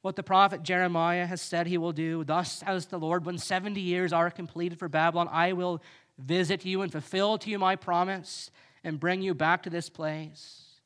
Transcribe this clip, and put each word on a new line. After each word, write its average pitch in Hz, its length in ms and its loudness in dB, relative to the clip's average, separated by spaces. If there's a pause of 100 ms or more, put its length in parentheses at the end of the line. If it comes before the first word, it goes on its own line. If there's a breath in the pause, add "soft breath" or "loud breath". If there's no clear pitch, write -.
what 190 160 -4
the 196 60 -8
prophet 190 400 6
Jeremiah 175 600 2
has 175 160 -6
said 170 260 -2
he 175 100 0
will 165 160 0
do? 160 320 -2
'Thus 160 260 0
says 190 360 -4
the 180 120 -8
Lord, 160 260 0
when 175 120 -6
seventy 202 420 -4
years 180 320 0
are 170 180 4
completed 170 480 -6
for 175 120 -6
Babylon, 165 420 2
I 175 220 2
will 180 280 -2 (360 loud breath)
visit 175 480 0
you 190 160 0
and 180 100 -4
fulfill 202 460 0
to - 120 -8
you 208 80 -4
my 190 200 4
promise 180 720 -2 (320 soft breath)
and 156 160 -4
bring 180 220 0
you 190 120 0
back 160 300 2
to 180 60 -10
this 165 200 -6
place.' 156 960 -10